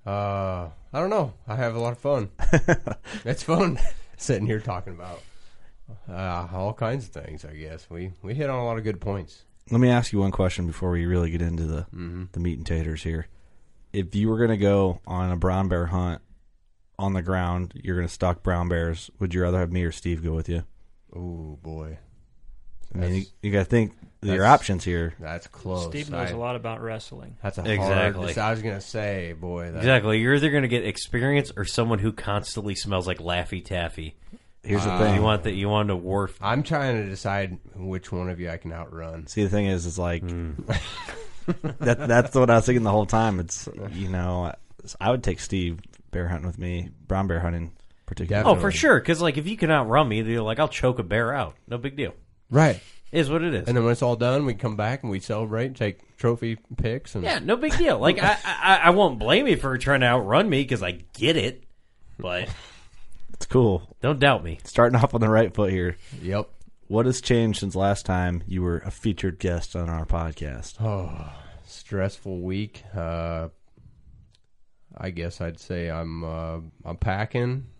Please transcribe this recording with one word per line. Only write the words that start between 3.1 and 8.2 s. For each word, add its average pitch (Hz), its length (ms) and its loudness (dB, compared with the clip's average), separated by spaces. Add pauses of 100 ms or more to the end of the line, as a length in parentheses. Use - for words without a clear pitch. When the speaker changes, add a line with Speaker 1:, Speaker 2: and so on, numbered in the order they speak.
Speaker 1:
It's - 180 -2
fun 165 360 2 (200)
<laughs> - 180 -12
sitting 107 300 0
here 110 140 0
talking 92 320 -6
about, 87 300 -14 (840)
uh, 87 440 -6
all 95 220 -2
kinds 120 320 -4
of 73 180 -14
things, 76 200 -12
I 76 100 -14
guess. 78 340 -14
We, 90 240 -10 (100)